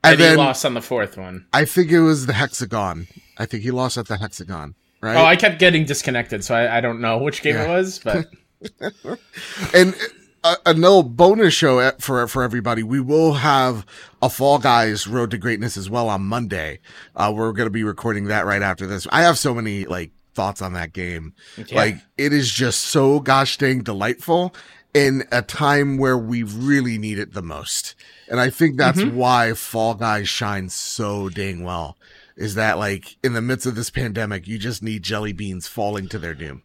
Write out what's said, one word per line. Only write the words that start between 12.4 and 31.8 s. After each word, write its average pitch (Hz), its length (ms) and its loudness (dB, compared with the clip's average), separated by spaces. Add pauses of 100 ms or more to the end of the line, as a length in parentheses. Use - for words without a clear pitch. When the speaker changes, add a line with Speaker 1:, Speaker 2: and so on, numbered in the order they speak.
Speaker 1:
everybody. 117 400 -2
We 123 180 -2
will 151 340 4
have 131 500 0 (380)
a 127 80 2
Fall 139 280 2
Guys 117 480 2
Road 117 260 -2
to 117 60 -6
Greatness 110 380 -4
as 98 140 -10
well 117 180 -2
on 98 140 -2
Monday. 98 580 -6 (340)
Uh, 104 220 0
we're 113 160 -2
gonna 110 180 -2
be 110 140 -4
recording 104 420 -4
that 101 200 -2
right 101 160 0
after 95 240 -4
this. 95 240 -6
I 156 120 2
have 170 160 4
so 131 160 -2
many, 107 300 -4
like, 85 280 -8 (220)
thoughts 98 280 -4
on 92 120 -8
that 85 200 -8
game. 87 400 -10 (220)
Speaker 2:
Yeah. 117 200 -8
Speaker 1:
Like, 107 200 0 (200)
it 143 160 0
is 135 180 0
just 120 340 -2
so 143 360 2
gosh 135 380 2
dang 131 240 0
delightful 127 720 -2 (400)
in 135 360 4
a 123 120 0
time 143 560 0
where 131 180 2
we 117 260 -4
really 123 540 0
need 107 220 -6
it 101 160 -8
the 101 80 -8
most. 76 520 -8 (360)
And 123 100 -2
I 123 100 2
think 147 280 0
that's 139 220 4
Speaker 2:
Mm-hmm. 202 160 0
Speaker 1:
why 123 360 4
Fall 113 420 -2
Guys 104 340 -2
shines 98 460 -6
so 101 540 -6
dang 92 360 -8
well, 85 320 -8 (400)